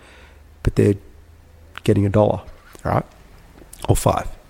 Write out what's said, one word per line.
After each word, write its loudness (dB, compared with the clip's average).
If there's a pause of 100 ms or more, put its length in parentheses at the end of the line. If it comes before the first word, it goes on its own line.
(640)
But -2
they're 2 (880)
getting 2
a -2
dollar, 2 (420)
right? -2 (840)
Or 2
five -2 (220)